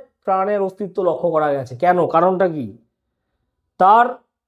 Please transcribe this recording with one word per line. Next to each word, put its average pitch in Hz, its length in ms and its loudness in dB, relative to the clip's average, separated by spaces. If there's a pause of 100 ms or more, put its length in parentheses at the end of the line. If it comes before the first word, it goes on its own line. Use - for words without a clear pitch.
(240)
প্রাণের 196 380 -2
অস্তিত্ব 190 400 -6
লক্ষ্য 170 280 -2
করা 156 220 0
গেছে? 127 240 -8
কেন? 175 300 0
কারণটা 180 420 0
কি? 131 300 -8 (1000)
তার 233 400 4 (300)